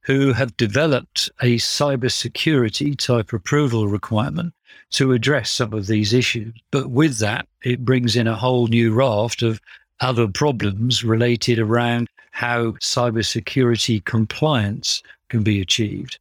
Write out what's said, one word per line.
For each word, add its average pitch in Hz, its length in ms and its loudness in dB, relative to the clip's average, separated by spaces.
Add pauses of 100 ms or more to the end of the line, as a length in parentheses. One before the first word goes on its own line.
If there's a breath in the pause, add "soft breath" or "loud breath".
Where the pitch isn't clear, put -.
who 135 300 2
have 123 240 -2
developed 127 720 0 (140)
a 123 140 4
cybersecurity 135 1400 -2
type 117 360 0
approval 117 560 0
requirement 135 680 -2 (360 loud breath)
to 135 220 2
address 127 380 0
some 113 220 -2
of 107 140 -4
these 107 260 2
issues. 117 420 0 (160)
But 139 200 -2
with 131 280 2
that, 107 280 -2 (160)
it 123 220 -2
brings 123 320 2
in 117 100 2
a 113 100 0
whole 123 300 2
new 113 260 4
raft 117 500 0
of 113 180 -2 (400 loud breath)
other 117 280 2
problems 110 760 -2
related 117 540 2
around 120 500 0 (220 soft breath)
how 117 420 -2
cybersecurity 117 1300 0
compliance 110 1000 -2 (260 loud breath)
can 110 140 -2
be 101 180 2
achieved. 98 600 -4